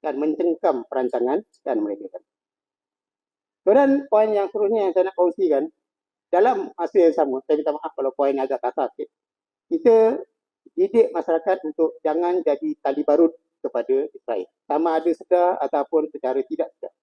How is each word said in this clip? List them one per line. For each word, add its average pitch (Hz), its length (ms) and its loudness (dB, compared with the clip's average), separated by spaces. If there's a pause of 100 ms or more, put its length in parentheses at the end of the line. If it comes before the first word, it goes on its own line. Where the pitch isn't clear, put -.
kan, 151 160 -4
mencengkam 156 640 0
perancangan, 127 560 -2 (240)
kan, 131 160 -4
mereka, 101 320 -8
kan. 90 100 -16 (1400)
Kemudian 277 480 4
poin 220 160 4
yang 202 240 -2
seterusnya 208 320 0
yang 185 80 0
saya 180 160 2
nak - 80 -10
kongsikan, 170 480 0 (640)
dalam 185 480 2
masa 170 240 -4
yang 165 160 4
sama, 139 320 0
saya 151 80 2
minta 151 160 -2
maaf 139 240 -8
kalau 135 160 -2
poin 139 240 0
agak 135 240 -4
kasar 127 320 -4
sikit. - 160 -12 (640)
Kita 233 480 4 (560)
didik 226 320 2
masyarakat 165 640 -2
untuk 160 320 -2
jangan 175 400 0
jadi 151 240 -2 (160)
tali 139 160 -2
barut 165 320 4 (320)
kepada 127 320 -2 (160)
Israel. 98 360 -8 (200)
Sama 160 320 0
ada 170 160 0
sedar 180 480 2
ataupun 151 480 -2
secara 135 320 -2
tidak 156 320 -6
sedar. - 160 -14 (100)